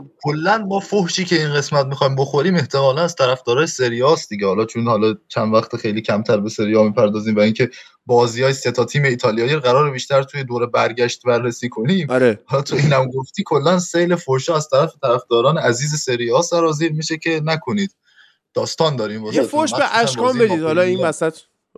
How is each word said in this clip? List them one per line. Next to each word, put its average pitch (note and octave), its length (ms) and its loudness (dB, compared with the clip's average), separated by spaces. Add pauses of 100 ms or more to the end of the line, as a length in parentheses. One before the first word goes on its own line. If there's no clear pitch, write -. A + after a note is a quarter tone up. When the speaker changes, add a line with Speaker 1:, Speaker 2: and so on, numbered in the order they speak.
(220)
Speaker 1:
کلاً D#3+ 360 0
ما G3 220 -4
فحشی F#3+ 440 -2
که F3 120 0
این D3+ 180 0
قسمت C#3+ 320 0
می‌خوایم C3+ 300 -2
بخوریم C#3+ 380 0
احتمالاً C#3 480 2
از E3+ 120 -2
طرفدارای B2+ 520 0
سری B2 360 -2
آست D3+ 260 2
دیگه. G#2 180 -4
حالا G2 180 2
چون A#2 220 -4
حالا G#2+ 280 2 (140)
چند A2 260 -2
وقت A2 220 0
خیلی G#2+ 260 -4
کمتر A2 340 0
به G#2 120 -2
سری A2 280 0
آ G#2+ 60 6
می‌پردازیم G#2+ 540 0
و G#2 40 2
اینکه A2 300 2 (360)
بازی‌های A#2+ 460 2
سه C3+ 200 -4
تا B2 120 0
تیم D3 180 -2
ایتالیایی B2 540 0
قراره C#3 340 2
بیشتر C3+ 320 0
توی C3+ 220 -8
دور A#2+ 220 -4
برگشت A#2 560 0
بررسی A#2+ 460 -2
کنیم. C#3+ 420 -2
Speaker 2:
آره. B2 340 4
Speaker 1:
حالا C#3 180 -2
تو C#3+ 140 -4
اینم C3+ 340 2
گفتی، C3 360 -8
کلاً D#3+ 320 2
سیل F3 380 0
فحشا C3+ 400 -2
از D3+ 120 -4
طرف D3+ 340 2
طرفداران B2 560 2
عزیز C#3+ 420 -2
سری A#2 320 -2
آ D3 100 4
سرازیر E3 500 0
می‌شه D#3 260 -6
که D#3+ 260 -2
نکنید. B2 520 -4 (580)
داستان C#3 420 0
داریم G#2+ 280 -6
واسه G#2+ 120 -4
Speaker 2:
یه B3+ 100 2
Speaker 1:
تون. D4+ 140 0
Speaker 2:
فحش D#4 100 0
به A3+ 140 0
Speaker 1:
مخصوصاً A3+ 160 0
Speaker 2:
اشکان A#3+ 380 0
Speaker 1:
بازی - 0 -
Speaker 2:
بدید F#3+ 240 2
حالا D#3+ 200 0
این F#3 180 0
Speaker 1:
ناپولی. E3 80 0
Speaker 2:
وسط. D#3+ 300 -4 (400)